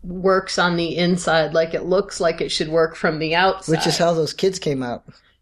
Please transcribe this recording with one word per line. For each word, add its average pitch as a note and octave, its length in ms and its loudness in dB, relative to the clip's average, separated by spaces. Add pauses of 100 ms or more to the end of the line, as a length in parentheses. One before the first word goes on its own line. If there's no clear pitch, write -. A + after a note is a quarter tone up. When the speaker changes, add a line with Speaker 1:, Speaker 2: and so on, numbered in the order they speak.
Speaker 1:
works F#3 560 0
on F3 160 2
the E3+ 220 -2
inside E3 560 2
like E3 200 2
it - 120 -4
looks F#3 340 -2
like E3+ 220 0
it D#3 80 -2
should D#3+ 180 -2
work D#3+ 280 2
from D#3+ 240 -2
the D#3 160 -2
outside. F#3 420 0
Speaker 2:
Which D#3+ 100 -2
is D#3+ 100 0
how E3+ 160 2
those D#3+ 200 0
kids F#3+ 260 -2
came C3+ 240 -4
out. A#2+ 220 -8 (360)